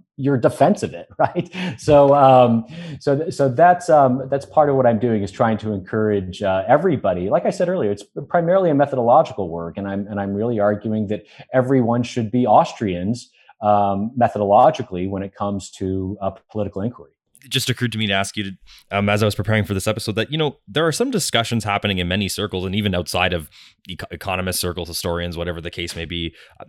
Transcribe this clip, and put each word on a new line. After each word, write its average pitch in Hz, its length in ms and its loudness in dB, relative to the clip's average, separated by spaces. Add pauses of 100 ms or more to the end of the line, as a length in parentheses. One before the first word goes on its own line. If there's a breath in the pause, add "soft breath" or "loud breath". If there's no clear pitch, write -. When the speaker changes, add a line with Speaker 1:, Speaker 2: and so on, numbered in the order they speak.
(160)
Speaker 1:
your 135 220 0
defense - 440 2
of 90 120 -6
it, 82 180 -14
<laughs> - 60 -20
right? - 360 -2 (220 loud breath)
So, 143 380 6
um, 127 500 6 (340 loud breath)
so, 139 200 0
th-, - 160 -6
so 139 160 0
that's, 175 400 4
um, 139 400 4
that's 139 160 -4
part 147 240 2
of 135 60 2
what 127 100 4
I'm 113 120 4
doing 113 240 0
is 98 80 -6
trying 113 280 0
to 107 160 -4
encourage, 101 680 -2
uh, 95 240 0
everybody. 110 600 2
Like 160 160 0
I 226 60 0
said 175 180 -2
earlier, 156 220 -2
it's 101 140 -6 (260)
primarily 175 400 2
a 147 40 2
methodological 127 760 2
work, 85 260 -8
and 98 100 -8
I'm, 98 200 -6
and 104 120 -6
I'm 98 140 -4
really 110 280 -2
arguing 107 480 0
that 104 160 -6 (280 loud breath)
everyone 123 520 2
should 110 260 -4
be 123 160 2
Austrians, 107 840 0 (320 soft breath)
um, 101 560 0
methodologically 104 920 2
when 98 140 -6
it 98 120 -12
comes 101 380 -6
to, 95 480 -6
uh, 95 100 -4 (200)
political 104 320 -6
inquiry. 107 300 -8 (320)
Speaker 2:
It 127 60 -18
just 131 200 -4
occurred 120 220 -4
to 110 60 -6
me 110 100 -4
to 101 40 -2
ask 98 240 -2
you 104 80 -6
to, 98 60 -10 (400 soft breath)
um, 101 180 0
as 104 140 2
I 110 40 2
was 101 100 0
preparing 107 280 0
for - 80 -4
this 95 140 -2
episode, 107 300 -4
that, 110 160 -4
you 160 60 -4
know, 151 280 -4
there 147 180 -2
are 160 60 2
some 254 220 -2
discussions 117 500 -2
happening 101 360 -2
in 87 100 -2
many 98 200 -2
circles 95 360 -6
and 95 100 -4
even 104 180 0
outside 90 400 0
of 80 160 -6 (380 soft breath)
eco-, 87 240 -12
economist 92 480 -4
circles, 87 300 -6
historians, 85 480 -4
whatever 85 240 -6
the 85 100 -10
case 85 240 -10
may 82 120 -8
be, 82 280 -6 (340 soft breath)